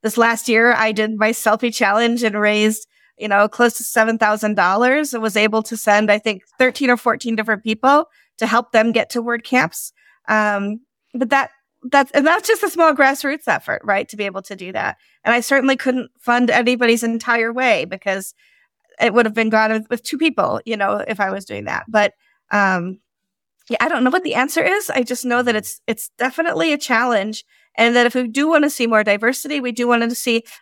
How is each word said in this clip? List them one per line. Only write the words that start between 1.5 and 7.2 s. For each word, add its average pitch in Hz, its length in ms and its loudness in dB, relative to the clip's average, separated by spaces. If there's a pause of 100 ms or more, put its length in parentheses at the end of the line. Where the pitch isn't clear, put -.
challenge 233 480 0
and 208 160 -2
raised, 214 480 2 (320)
you 208 80 -8
know, 208 220 4
close 233 300 2
to 226 60 -8
seven 226 320 0
thousand 214 380 0
dollars. 240 580 2
I 240 60 -6
was 220 180 -4
able 214 280 2
to 226 120 -8
send, 208 360 2
I 208 60 4
think, 208 240 -4 (160)
thirteen 254 320 2
or 247 60 4
fourteen 233 400 -2